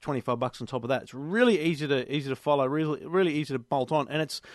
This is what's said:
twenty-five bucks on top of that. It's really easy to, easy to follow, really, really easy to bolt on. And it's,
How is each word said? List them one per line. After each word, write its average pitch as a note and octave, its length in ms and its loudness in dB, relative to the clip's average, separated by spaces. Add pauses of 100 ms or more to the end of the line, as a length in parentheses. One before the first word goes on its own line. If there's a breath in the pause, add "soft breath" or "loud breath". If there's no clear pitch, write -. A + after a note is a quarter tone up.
twenty-five B2+ 360 -2
bucks B2+ 240 -4
on A#2 60 -8
top B2 160 -4
of A#2+ 60 -6
that. B2+ 120 0
It's - 140 -18
really F#3+ 440 4
easy D#3 280 0
to, C3+ 280 0
easy C#3 140 -4
to C3 60 -2
follow, C#3+ 320 2
really, D3+ 400 0
really F3 260 2
easy D3 220 -2
to B2+ 40 0
bolt B2+ 320 -2
on. D3+ 160 2
And D3+ 140 -2
it's, - 180 -4 (160 loud breath)